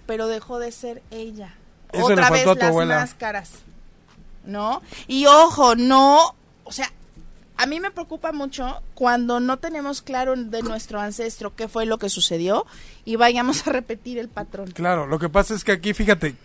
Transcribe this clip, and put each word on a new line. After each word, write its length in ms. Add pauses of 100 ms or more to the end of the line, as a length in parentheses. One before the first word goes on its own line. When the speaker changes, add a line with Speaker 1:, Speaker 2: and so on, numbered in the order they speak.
Speaker 1:
pero 220
dejó 320
de 120
ser 300 (100)
ella. 440 (360)
Speaker 2:
Eso 180
le 60
Speaker 1:
Otra 120
Speaker 2:
faltó 80
Speaker 1:
vez 120
Speaker 2:
a 60
tu 60
Speaker 1:
las 100
Speaker 2:
abuela. 300
Speaker 1:
máscaras, 520 (960)
¿no? 360 (260)
Y 180
ojo, 500
no, 600 (300)
o 60
sea, 200 (680)
a 80
mí 140
me 100
preocupa 420
mucho 500 (120)
cuando 460
no 180
tenemos 440
claro 340
de 260
nuestro 380
ancestro 560
qué 120
fue 180
lo 120
que 120
sucedió 560 (400)
y 100
vayamos 520
a 40
repetir 480
el 100
patrón. 420
Speaker 2:
Claro, 360
lo 120
que 100
pasa 260
es 80
que 80
aquí, 220
fíjate, 520